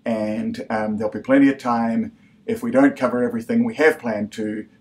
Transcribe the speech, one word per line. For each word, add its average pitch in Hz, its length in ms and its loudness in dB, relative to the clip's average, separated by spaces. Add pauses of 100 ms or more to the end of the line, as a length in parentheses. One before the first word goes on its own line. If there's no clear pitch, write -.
and, 113 640 -4
um, 107 280 -2
there'll 107 140 -2
be 107 80 -8
plenty 139 300 4
of 135 80 -2
time, 117 540 -2 (340)
if 113 160 -4
we 120 80 -4
don't 135 260 4
cover 123 280 0
everything 117 400 0
we 113 100 -2
have 151 240 4
planned 104 360 -4
to 107 340 -8 (140)